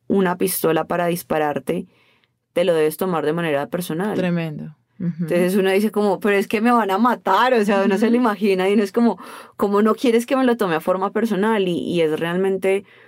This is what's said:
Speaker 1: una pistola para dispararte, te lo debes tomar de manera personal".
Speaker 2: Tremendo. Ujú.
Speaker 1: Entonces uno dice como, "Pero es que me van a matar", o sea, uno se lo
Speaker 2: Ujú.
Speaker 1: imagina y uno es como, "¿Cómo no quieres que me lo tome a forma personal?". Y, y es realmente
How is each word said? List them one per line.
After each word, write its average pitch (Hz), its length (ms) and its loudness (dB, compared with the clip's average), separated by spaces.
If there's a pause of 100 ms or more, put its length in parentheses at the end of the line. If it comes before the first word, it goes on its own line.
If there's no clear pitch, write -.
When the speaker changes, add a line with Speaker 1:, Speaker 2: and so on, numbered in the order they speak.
Speaker 1:
una 185 300 0
pistola 165 480 0
para 175 220 -2
dispararte, 160 760 -2 (680)
te 175 100 2
lo 185 100 2
debes 156 220 0
tomar 175 300 -2
de 151 80 0
manera 151 320 -2
personal". 175 500 -4
Speaker 2:
Tremendo. 165 600 -4 (220)
Ujú. 170 260 -6
Speaker 1:
Entonces 175 320 0
uno 196 140 2
dice 202 200 2
como, 202 300 0
"Pero 202 180 0
es 196 100 -2
que 214 140 -2
me 233 100 2
van 220 180 2
a 190 60 0
matar", 226 560 2
o 226 140 4
sea, 202 180 2
uno 196 140 2
se 214 80 2
lo 233 60 2
Speaker 2:
Ujú. 247 100 2
Speaker 1:
imagina 196 480 0
y - 20 2
uno 214 100 4
es 196 100 -4
como, 233 260 2 (400)
"¿Cómo 202 240 2
no 214 120 4
quieres 233 300 2
que 269 120 -2
me 262 80 2
lo 240 120 2
tome 185 180 0
a 156 60 -2
forma 185 300 -2
personal?". 208 580 0
Y, 170 120 -2
y 170 200 -2
es 156 180 2
realmente 190 640 -2 (240)